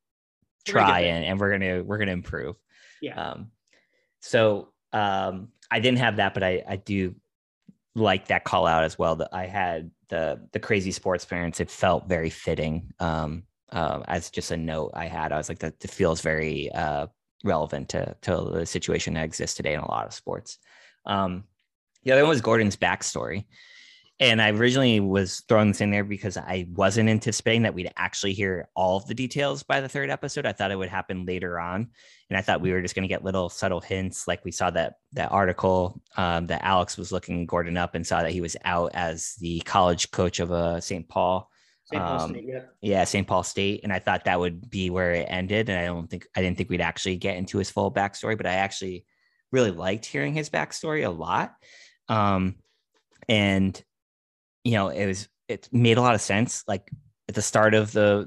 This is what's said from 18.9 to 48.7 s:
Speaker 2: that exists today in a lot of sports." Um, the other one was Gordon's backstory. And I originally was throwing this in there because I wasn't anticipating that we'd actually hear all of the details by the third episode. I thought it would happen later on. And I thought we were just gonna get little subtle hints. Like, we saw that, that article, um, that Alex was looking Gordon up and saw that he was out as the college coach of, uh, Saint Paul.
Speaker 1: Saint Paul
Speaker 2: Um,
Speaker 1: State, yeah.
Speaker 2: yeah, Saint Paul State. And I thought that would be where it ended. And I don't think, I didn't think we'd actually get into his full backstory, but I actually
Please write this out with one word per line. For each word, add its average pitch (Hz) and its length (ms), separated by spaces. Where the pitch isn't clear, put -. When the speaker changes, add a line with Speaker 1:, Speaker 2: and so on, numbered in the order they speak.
Speaker 2:
that 80 100
exists 80 320
today 76 180
in 76 60
a - 100
lot 55 160
of - 80
sports." - 440
Um, 98 380
the 127 80
other 135 100
one 151 60
was 147 120
Gordon's 110 360
backstory. 90 720
And 117 200
I 107 120
originally 120 480
was 98 480
throwing 107 200
this 98 120
in 104 100
there 104 140
because 101 320
I 90 340
wasn't 101 380
anticipating 113 540
that 101 120
we'd 90 220
actually 90 360
hear 92 440
all 92 200
of 101 120
the 110 60
details 139 500
by 139 160
the 135 80
third 139 200
episode. 139 380
I 104 60
thought 98 180
it 98 80
would 95 100
happen 92 380
later 90 320
on. 92 320
And 95 60
I 98 40
thought 92 200
we 92 120
were 92 80
just 87 140
gonna 95 140
get 95 160
little 92 240
subtle 92 320
hints. 95 480
Like, 87 160
we 90 80
saw 90 180
that, 85 240
that - 180
article, 92 680
um, 87 300
that 82 160
Alex 92 340
was 90 140
looking 87 340
Gordon 85 320
up 87 200
and 82 100
saw 85 160
that 82 80
he 87 100
was 82 240
out 87 300
as 82 460
the 85 220
college 90 500
coach 90 260
of, 90 140
uh, 85 280
Saint 87 280
Paul. 92 420
Speaker 1:
Saint 98 180
Paul 85 160
Speaker 2:
Um, 82 100
Speaker 1:
State, 85 160
yeah. 127 160
Speaker 2:
yeah, 98 220
Saint 95 220
Paul 92 160
State. 98 400
And 104 100
I 92 60
thought 92 280
that 90 120
would 90 320
be 92 200
where 90 220
it 85 160
ended. 101 400
And 95 100
I 87 80
don't 85 220
think, 87 280
I 95 40
didn't 90 160
think 92 140
we'd 87 100
actually 90 360
get 95 200
into 95 220
his 95 100
full 101 240
backstory, 101 440
but 101 100
I 90 80
actually 95 520